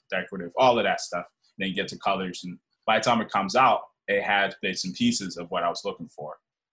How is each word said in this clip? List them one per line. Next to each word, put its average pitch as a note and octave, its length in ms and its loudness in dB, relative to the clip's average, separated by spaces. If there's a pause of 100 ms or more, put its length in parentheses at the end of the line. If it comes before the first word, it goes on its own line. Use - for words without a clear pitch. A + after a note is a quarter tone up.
(100)
decorative, F#2 460 -6
all B2 220 6
of G#2 60 0
that F#2 160 0
stuff. F2 260 -6 (320)
Then F#2+ 100 -2
you F2+ 60 -4
get F#2+ 140 -4
to F2+ 100 -12
colors. F#2+ 460 -2
And F2+ 140 -12 (280)
by A2 120 4
the - 60 -2
time A#2 160 4
it G2+ 100 -4
comes G2 240 0
out, B2 280 6 (260)
it G2+ 140 2
has G2 400 2
bits F#2+ 220 -4
and F#2 100 -6
pieces A2 420 0
of E2+ 140 -10
what F2+ 120 -2
I E2+ 60 0
was - 160 -6
looking F#2 240 -8
for. D2+ 300 -14 (340)